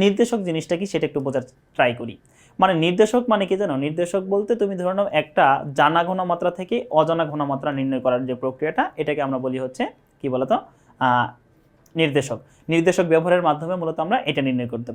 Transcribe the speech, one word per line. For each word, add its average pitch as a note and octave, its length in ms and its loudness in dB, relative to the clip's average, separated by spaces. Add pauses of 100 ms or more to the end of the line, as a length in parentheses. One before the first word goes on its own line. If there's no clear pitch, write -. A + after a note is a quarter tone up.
নির্দেশক G#3+ 440 2
জিনিসটা D#3+ 320 -2
কি, G3+ 120 -4
সেটা D#3 180 0
একটু D3 160 -4
বোঝার B2+ 180 -2 (300)
ট্রাই B2+ 160 4 (100)
করি। A2+ 140 -10 (460)
মানে F#3+ 120 6 (120)
নির্দেশক G#3+ 380 4 (100)
মানে G3+ 180 2
কি F#3+ 100 2
জানো? F#3 140 -2 (100)
নির্দেশক F3 380 -2 (120)
বলতে G#3 260 0
তুমি G3+ 200 0
ধরে F3+ 180 -2
নাও G3+ 80 0 (140)
একটা D#3 240 2 (340)
জানা D#3 300 6
ঘনমাত্রা F3+ 500 -2
থেকে F#3 180 -4 (240)
অজানা E3 300 2
ঘনমাত্রা D3 480 -2
নির্ণয় C3+ 260 -2
করার B2+ 240 2
যে B2+ 140 -4
প্রক্রিয়াটা, D3+ 420 -2 (160)
এটাকে D3+ 260 -2
আমরা C3+ 180 -2
বলি C3 200 -4
হচ্ছে C3 180 -8 (380)
কি - 140 -6
বলতো? B2+ 200 0 (520)
আহ, B2 200 4 (720)
নির্দেশক। C#3 380 0 (340)
নির্দেশক F3 400 2
ব্যবহারের F3 360 2
মাধ্যমে D#3 320 -2
মূলত D#3+ 240 -4
আমরা G3 120 0 (140)
এটা C#3+ 180 -2
নির্ণয় B2 260 -2
করতে A#2 200 -8